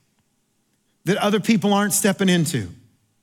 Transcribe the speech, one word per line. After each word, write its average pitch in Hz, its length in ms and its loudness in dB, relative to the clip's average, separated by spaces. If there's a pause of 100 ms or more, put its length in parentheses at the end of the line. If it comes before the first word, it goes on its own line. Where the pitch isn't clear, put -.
(1040)
that 185 100 0
other 208 240 0
people 202 340 2
aren't 202 200 0
stepping 196 340 0
into. 143 400 0 (560)